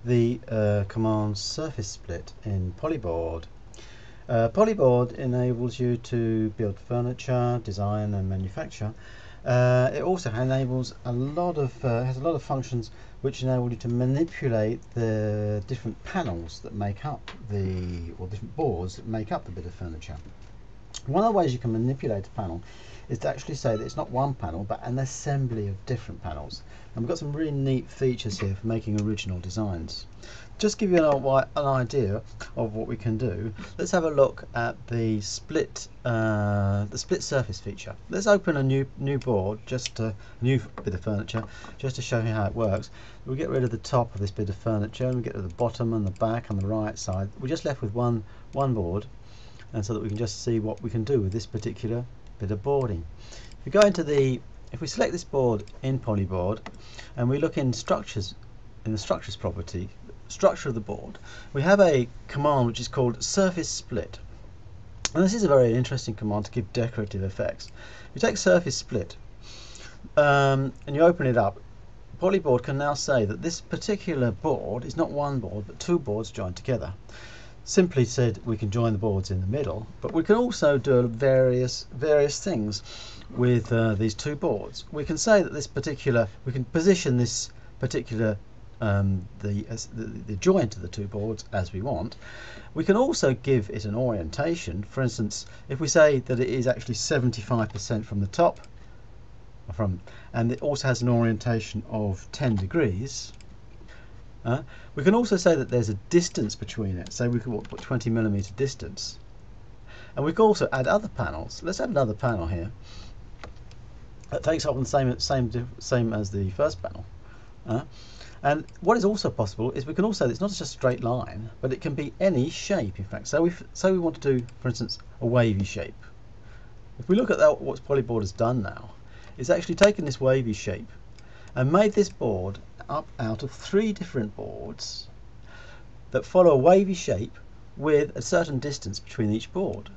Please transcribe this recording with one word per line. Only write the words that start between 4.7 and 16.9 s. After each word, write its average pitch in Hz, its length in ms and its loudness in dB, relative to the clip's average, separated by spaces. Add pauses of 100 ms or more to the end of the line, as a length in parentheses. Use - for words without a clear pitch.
enables 123 680 0
you 120 200 2
to 113 580 0
build 104 200 0
furniture, 123 880 0
design 104 520 -2
and 95 140 0
manufacture. 95 640 -4 (520)
Uh, 123 500 4
it 147 80 -2
also 180 300 0
enables 127 600 0 (120)
a 123 80 -2
lot 151 440 0
of, 135 280 -2
uh, 120 180 2
has 127 140 0
a 127 40 -6
lot 165 140 0
of 135 80 -4
functions 123 480 -2 (300)
which 131 240 -2
enable 127 260 2
you 120 60 -4
to 117 120 -6
manipulate 123 920 2 (140)
the 107 760 0
different 123 340 -6
panels 90 640 -4
that - 100 -12
make 101 320 -4